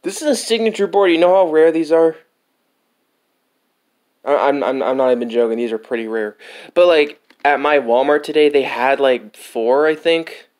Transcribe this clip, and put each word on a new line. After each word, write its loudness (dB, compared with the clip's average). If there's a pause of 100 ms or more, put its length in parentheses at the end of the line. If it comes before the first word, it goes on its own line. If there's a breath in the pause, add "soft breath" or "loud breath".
This -10
is -4
a 2
signature -2
board. 2
You 2
know 4
how 2
rare 4
these -2
are? 2 (2000)
I, 0
I'm, -2
I'm, -4
I'm -2
not 2
even -2
joking. -2
These -4
are -6
pretty -8
rare. -8 (360 loud breath)
But, 4
like, 2 (240)
at 0
my 0
Walmart 0
today, 2
they 2
had, -2
like, -2
four, 0
I 0
think. -4 (100)